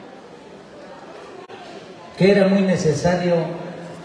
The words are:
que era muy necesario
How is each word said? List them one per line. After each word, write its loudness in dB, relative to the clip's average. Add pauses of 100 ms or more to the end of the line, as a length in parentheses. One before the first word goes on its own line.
(2250)
que 6
era 6
muy 6
necesario 2 (680)